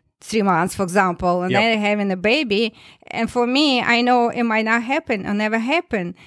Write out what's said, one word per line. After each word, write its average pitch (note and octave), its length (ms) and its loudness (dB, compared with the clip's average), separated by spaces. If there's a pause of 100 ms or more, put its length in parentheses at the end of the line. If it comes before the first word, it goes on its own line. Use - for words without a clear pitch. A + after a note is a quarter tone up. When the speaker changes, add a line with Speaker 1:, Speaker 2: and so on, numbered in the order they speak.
(220)
Speaker 1:
three G#3+ 220 0
months, F3+ 320 2
for G3 80 -2
example, F3+ 600 0
and F3+ 80 -2
Speaker 2:
Yep. F#3+ 100 2
Speaker 1:
they're A3+ 180 2
having G#3 320 0
a F#3 40 -2
baby. G#3+ 580 0 (340)
And A3+ 220 -4
for A#3+ 160 0
me, C4 360 2
I A#3 200 2
know B3 280 2
it A#3+ 140 -4
might A3 220 0
not A#3 180 0
happen B3+ 440 -4
or G3+ 60 -2
never G#3+ 260 -2
happen. A3+ 560 -2 (120)